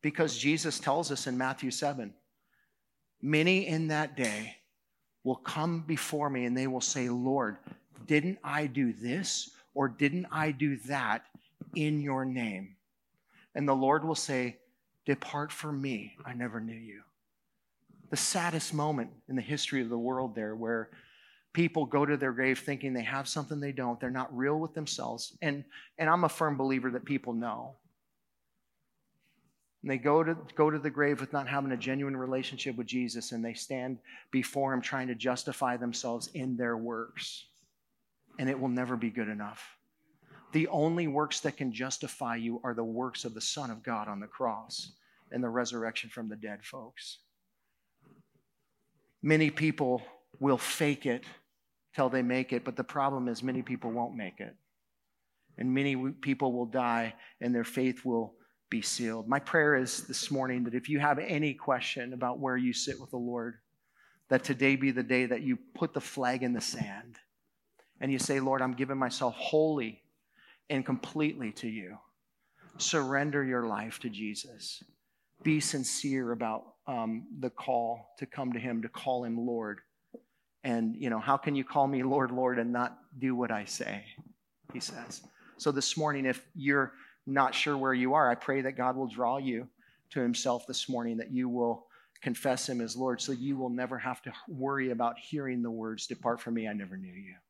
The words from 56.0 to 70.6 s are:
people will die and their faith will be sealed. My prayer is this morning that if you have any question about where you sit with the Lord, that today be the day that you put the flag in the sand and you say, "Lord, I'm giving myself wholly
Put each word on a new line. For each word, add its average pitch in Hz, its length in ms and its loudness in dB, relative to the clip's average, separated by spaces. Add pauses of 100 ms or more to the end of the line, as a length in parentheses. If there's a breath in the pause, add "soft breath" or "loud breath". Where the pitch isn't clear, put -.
people 135 400 0
will 120 140 0
die 117 480 2 (260 loud breath)
and 123 140 0
their 117 100 2
faith 127 400 0
will 117 300 0 (380 soft breath)
be 113 100 0
sealed. 113 460 -2
My 139 100 4
prayer 147 380 6
is 127 320 0
this - 240 -4
morning 127 320 0
that 117 100 -2
if 123 160 -4
you 147 100 2
have 147 200 4
any 147 340 2
question 127 600 -2
about 127 260 -2
where 131 180 2
you 123 160 4
sit - 260 -2
with 120 120 -14
the 127 60 -6
Lord, 120 420 -4 (720 soft breath)
that 127 140 6
today 135 320 6
be 135 140 2
the 123 140 2
day 123 240 4
that 120 160 0
you 127 120 2 (200)
put - 180 0
the 139 80 -2
flag 127 400 -2
in 123 120 2
the 110 80 0
sand 110 560 -6 (840 soft breath)
and 135 100 -2
you 131 60 0
say, 139 220 0
"Lord, 131 240 2
I'm 127 100 0
giving 135 240 -2
myself 123 380 0
wholly 151 680 2 (680 soft breath)